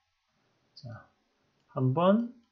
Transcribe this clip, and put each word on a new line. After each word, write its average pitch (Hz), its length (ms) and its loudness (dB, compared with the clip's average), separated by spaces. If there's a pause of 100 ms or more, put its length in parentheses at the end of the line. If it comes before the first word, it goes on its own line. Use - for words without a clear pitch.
(760)
자, 110 300 -20 (640)
한 131 260 -2
번, 202 380 2 (200)